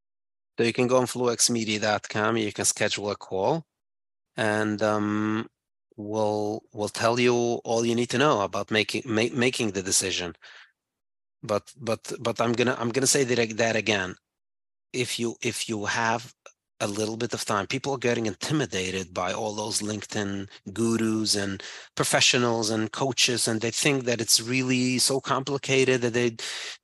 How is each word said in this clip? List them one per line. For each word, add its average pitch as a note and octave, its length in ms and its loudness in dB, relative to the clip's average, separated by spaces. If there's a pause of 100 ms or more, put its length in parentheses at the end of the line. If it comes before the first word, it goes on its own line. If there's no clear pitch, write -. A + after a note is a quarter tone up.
(580)
So A#2 80 4
you A#2 80 2
can B2+ 140 2
go B2+ 100 4
on B2 100 4
fluix A#2+ 420 0
media A2 300 0
dot G#2+ 280 0
com. A2 300 0
You G#2+ 160 -2
can G2+ 120 -2
schedule G#2 440 0
a G2 60 -2
call, A#2 500 -2 (720)
and, G#2+ 460 0
um, G#2+ 680 0 (500)
we'll, G#2+ 600 -2 (120)
we'll G#2 160 -2
tell A#2+ 300 0
you B2 140 4
all A#2+ 500 0
you A#2 120 2
need A#2+ 160 0
to B2 80 2
know C#3 220 4
about G2 300 -4
making, G#2+ 340 0
ma-, A#2 280 0
making B2 380 2
the F#2+ 100 -4
decision. F2+ 540 -2 (1040)
But, - 340 -4
but, A2+ 440 -6
but A#2 200 -2
I'm A#2+ 140 2
gonna, A#2+ 260 2
I'm A#2 120 -4
gonna C3 160 0
say C#3+ 160 4
that, A#2 340 0
that A2+ 180 2
again. G2+ 400 0 (800)
If A#2+ 260 -4
you, A#2 220 -2
if - 260 -4
you G#2 180 -4
have A#2 480 0 (460)
a A2 80 -2
little G#2+ 300 -2
bit A#2 160 -4
of A#2+ 100 -4
time, G2+ 220 0
people C3+ 280 -4
are C3+ 40 -2
getting A#2 300 0
intimidated F#2+ 840 -4
by F#2 220 -4
all G#2+ 200 -4
those G#2+ 280 -4
LinkedIn G2+ 680 -4 (240)
gurus A2 640 2
and G2 280 -4 (320)
professionals A#2+ 760 4
and A2 220 0
coaches, B2 560 0
and A2+ 120 0
they A2+ 120 -2
think C#3 340 2
that A#2 160 0
it's - 180 4
really B2+ 600 2
so C3+ 200 2
complicated C3+ 840 2
that A#2 120 2
they, A#2+ 240 2 (460)